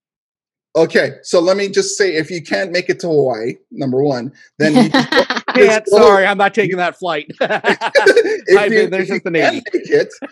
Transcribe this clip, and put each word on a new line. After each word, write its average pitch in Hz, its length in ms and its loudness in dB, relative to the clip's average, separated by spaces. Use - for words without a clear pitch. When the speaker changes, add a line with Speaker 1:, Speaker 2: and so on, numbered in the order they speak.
Speaker 1:
Okay, 156 380 2
so - 180 0
let 180 160 2
me 202 120 -2
just 190 300 -2
say, 185 160 0
if 156 160 -4
you 175 120 -8
can't 196 280 -6
make 180 200 -4
it 165 100 -6
to 180 80 -6
Hawaii, 131 460 -2
number 131 320 -4
one, 135 280 -2
then 156 160 2
you 233 160 4
Speaker 2:
<laughs> - 0 -
Speaker 1:
just - 200 -2
Speaker 3:
Can't, 220 360 4
Speaker 1:
go 202 80 6
Speaker 3:
sorry, 202 280 6
I'm 202 120 0
not 196 160 0
taking 190 220 -2
that 180 220 -4
flight. 160 320 -6
<laughs> - 100 -20
Speaker 1:
<laughs> - 0 -
If 196 100 6
Speaker 3:
I've 208 140 0
Speaker 1:
you, 214 100 2
Speaker 3:
been 180 80 -2
there 185 120 -4
Speaker 1:
if 175 60 -8
Speaker 3:
since 196 160 -6
Speaker 1:
you 185 80 -6
Speaker 3:
the 165 80 0
Speaker 1:
can 285 140 2
Speaker 3:
Navy. 269 80 -8
Speaker 1:
make - 180 -6
it, - 180 2